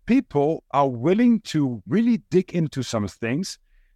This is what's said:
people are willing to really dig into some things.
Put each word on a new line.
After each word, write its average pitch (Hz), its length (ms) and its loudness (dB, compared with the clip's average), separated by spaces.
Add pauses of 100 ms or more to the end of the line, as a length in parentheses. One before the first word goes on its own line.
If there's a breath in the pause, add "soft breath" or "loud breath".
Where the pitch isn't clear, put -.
people 160 640 0
are 139 180 2
willing 196 540 2
to 131 440 -2
really 220 440 0
dig 180 220 0
into 156 300 -2
some 110 240 -4
things. 123 520 -6 (360)